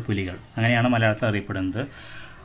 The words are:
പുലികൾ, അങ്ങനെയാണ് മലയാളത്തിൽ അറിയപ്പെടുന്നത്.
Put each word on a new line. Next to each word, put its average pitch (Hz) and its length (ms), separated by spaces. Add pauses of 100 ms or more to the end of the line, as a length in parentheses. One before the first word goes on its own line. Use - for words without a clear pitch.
പുലികൾ, 98 280 (200)
അങ്ങനെയാണ് 120 400
മലയാളത്തിൽ 113 360
അറിയപ്പെടുന്നത്. 95 520 (600)